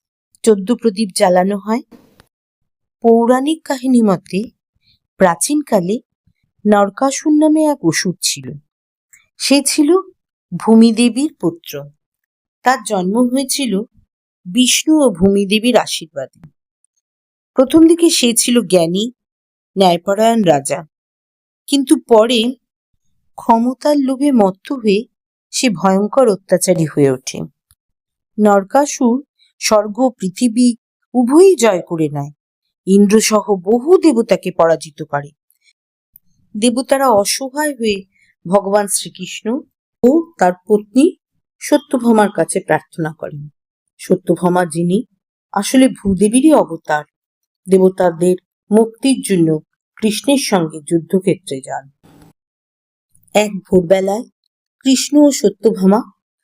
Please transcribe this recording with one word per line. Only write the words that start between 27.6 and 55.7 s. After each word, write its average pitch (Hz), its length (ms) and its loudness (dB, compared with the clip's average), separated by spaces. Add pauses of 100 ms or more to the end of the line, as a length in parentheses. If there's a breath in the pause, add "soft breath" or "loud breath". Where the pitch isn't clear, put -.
নরকাসুর 226 800 2 (440)
স্বর্গ 208 380 -2
ও 254 120 2
পৃথিবী 240 640 -2 (400)
উভয়ই 294 400 4
জয় 190 280 0
করে 160 260 -4
নেয়। 147 240 -8 (540)
ইন্দ্রসহ 202 580 2 (120)
বহু 233 420 -2
দেবতাকে 226 520 0
পরাজিত 165 520 -2
করে। 143 280 -8 (1300)
দেবতারা 254 520 0
অসহায় 262 680 -2
হয়ে 220 240 -4 (480)
ভগবান 196 400 -2
শ্রীকৃষ্ণ - 600 -12 (560)
ও 240 80 4 (280)
তার 180 140 2 (140)
পত্নী 254 500 0 (420)
সত্যভামার 233 760 0
কাছে 165 260 -4
প্রার্থনা 156 520 -6
করেন। 147 360 -16 (500)
সত্যভামা 180 680 -2
যিনি 170 320 -4 (540)
আসলে 262 360 2
ভূদেবীরই 214 640 0
অবতার, 160 520 -2 (640)
দেবতাদের 185 680 0 (340)
মুক্তির 226 500 0
জন্য 170 280 0 (480)
কৃষ্ণের 226 420 -2
সঙ্গে 160 420 -4
যুদ্ধক্ষেত্রে 165 800 -4
যান। 135 240 -14 (1500)
এক 208 220 0
ভোরবেলায় 190 680 0 (560)
কৃষ্ণ 262 380 -2
ও 294 120 6
সত্যভামা 202 720 0 (440)